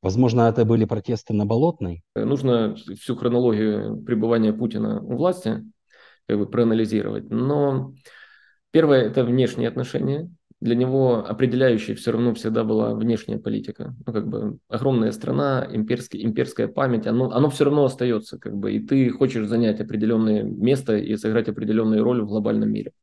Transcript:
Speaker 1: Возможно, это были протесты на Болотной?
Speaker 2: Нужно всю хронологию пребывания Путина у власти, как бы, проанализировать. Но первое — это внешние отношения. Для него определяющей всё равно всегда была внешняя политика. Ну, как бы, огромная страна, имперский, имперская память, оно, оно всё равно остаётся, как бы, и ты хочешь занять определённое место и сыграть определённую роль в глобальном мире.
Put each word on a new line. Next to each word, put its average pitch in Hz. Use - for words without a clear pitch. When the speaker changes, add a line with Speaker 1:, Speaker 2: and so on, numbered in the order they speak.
Speaker 1:
Возможно, 117
это 113
были 110
протесты 110
на 104
Болотной? 110
Speaker 2:
Нужно 117
всю 120
хронологию 110
пребывания 113
Путина 110
у 117
власти, 151
как 107
бы, 98
проанализировать. 110
Но 135
первое — 147
это 127
внешние 120
отношения. 139
Для 117
него 127
определяющей 120
всё 113
равно 117
всегда 113
была 110
внешняя 110
политика. 110
Ну, 117
как 107
бы, 107
огромная 117
страна, 131
имперский, -
имперская 113
память, 123
оно, 120
оно 139
всё 139
равно 143
остаётся, 123
как 104
бы, 101
и 107
ты 127
хочешь 123
занять 113
определённое 107
место 113
и 107
сыграть 110
определённую 110
роль 120
в -
глобальном 107
мире. 107